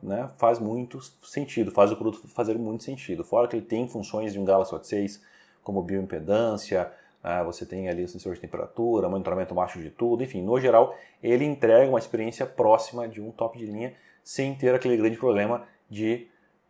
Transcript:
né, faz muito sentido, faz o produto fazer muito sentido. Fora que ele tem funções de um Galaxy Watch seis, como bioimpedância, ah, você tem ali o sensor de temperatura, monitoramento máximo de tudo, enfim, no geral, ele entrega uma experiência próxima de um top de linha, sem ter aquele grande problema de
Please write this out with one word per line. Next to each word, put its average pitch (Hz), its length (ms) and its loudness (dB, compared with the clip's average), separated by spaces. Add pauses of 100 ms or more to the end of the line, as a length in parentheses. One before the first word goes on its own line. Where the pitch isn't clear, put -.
né, 123 380 -6
faz 117 220 4
muito 120 400 -6 (200)
sentido, - 520 -4
faz - 180 6
o - 60 -4
produto - 320 -4
fazer 110 280 -2
muito 113 280 -6
sentido. 98 400 -8
Fora 120 240 2
que 120 80 -4
ele 104 100 -6
tem 120 220 -4
funções 107 440 -8
de 98 60 -8
um 98 60 -4
Galaxy 95 280 2
Watch - 140 -10
seis, 101 340 -4 (440)
como 98 180 -2
bioimpedância, 95 1120 -2 (320)
ah, 87 180 -2
você 85 240 -8
tem 92 220 -8
ali 87 160 -4
o 87 40 -6
sensor 90 260 -10
de - 60 -14
temperatura, 104 680 -2
monitoramento 92 440 -4
máximo 90 300 -2
de 78 80 -12
tudo, 120 320 0
enfim, 107 200 -6
no 120 180 2
geral, 123 360 6 (240)
ele 123 240 2
entrega 135 440 6
uma 127 100 2
experiência 117 480 -4
próxima 113 640 2
de 107 120 -14
um 110 120 -12
top 113 260 -6
de 113 80 -10
linha, 110 280 -8 (280)
sem 135 320 -4
ter 131 180 2
aquele 127 240 2
grande 113 220 2
problema 113 480 0 (220)
de 110 400 -4 (420)